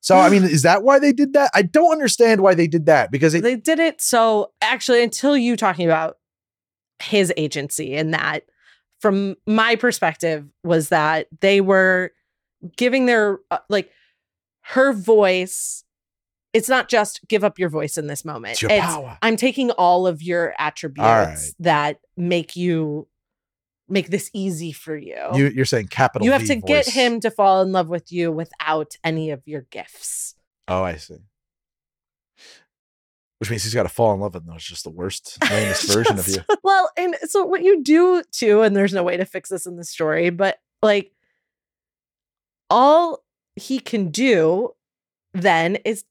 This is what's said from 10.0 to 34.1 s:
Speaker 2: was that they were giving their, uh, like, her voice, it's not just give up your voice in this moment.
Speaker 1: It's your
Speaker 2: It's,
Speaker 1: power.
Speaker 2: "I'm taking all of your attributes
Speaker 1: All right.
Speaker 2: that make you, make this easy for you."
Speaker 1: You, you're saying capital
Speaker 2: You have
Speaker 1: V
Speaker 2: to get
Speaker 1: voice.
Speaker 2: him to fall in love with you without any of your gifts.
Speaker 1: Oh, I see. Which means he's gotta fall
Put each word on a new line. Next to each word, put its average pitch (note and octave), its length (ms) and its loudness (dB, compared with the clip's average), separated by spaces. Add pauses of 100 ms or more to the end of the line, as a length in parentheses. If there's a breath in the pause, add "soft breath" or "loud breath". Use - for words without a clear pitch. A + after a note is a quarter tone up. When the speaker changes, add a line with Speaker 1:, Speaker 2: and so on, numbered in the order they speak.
Speaker 2:
was E3 240 0
that D#3 380 0 (160)
they G3 180 4
were F#3 520 2 (680)
giving B3 260 0
their, G#3+ 360 2 (100)
uh, E3+ 80 -4 (100)
like, G3 220 -2 (720)
her C4 320 2
voice, F#3+ 920 0 (720)
it's A3+ 160 0
not B3+ 180 0
just G#3+ 400 -2
give G#3 160 0
up G3+ 140 -2
your F3+ 100 -2
voice D3+ 300 -6
in D3+ 80 -8
this D3 180 -10
moment. D3 280 -12
Speaker 1:
It's - 100 -6
your - 80 -2
Speaker 2:
It's, G3 160 2
Speaker 1:
power. C3+ 340 -8
Speaker 2:
"I'm A3+ 160 0
taking B3 360 -2
all F3+ 340 2
of D#3+ 160 -4
your E3+ 340 -4
attributes D3+ 500 -6
Speaker 1:
All A2+ 180 4
right. D#2 140 -8 (200)
Speaker 2:
that D3+ 420 -2 (160)
make F3 400 -4
you, D#3+ 520 -4 (840)
make F#3+ 200 -2
this - 240 -6
easy E3+ 380 -8
for D#3 240 -12
you." E2+ 200 -14 (180)
Speaker 1:
You, C#3 140 2
you're C3 160 -2
saying A2+ 240 -2
capital - 380 0
Speaker 2:
You B3+ 60 2
have C#4 100 0
Speaker 1:
V - 60 -6
Speaker 2:
to C#4 80 0
get C#4+ 300 0
Speaker 1:
voice. A#3+ 80 -8
Speaker 2:
him A#3+ 260 0
to A3+ 100 -2
fall F#3+ 320 2
in F#3+ 100 -2
love F3+ 160 0
with E3+ 240 -10
you E3+ 200 -2
without D#3 720 -6
any D#3+ 260 -4
of C#3+ 160 -10
your D3 240 -12
gifts. - 640 -14 (320)
Speaker 1:
Oh, F#2 160 -2
I F2 140 -6
see. D2+ 200 -20 (2250 soft breath)
Which G#2+ 120 -8
means G#2 120 -4
he's G#2+ 100 -8
gotta A2+ 160 -2
fall A2+ 240 0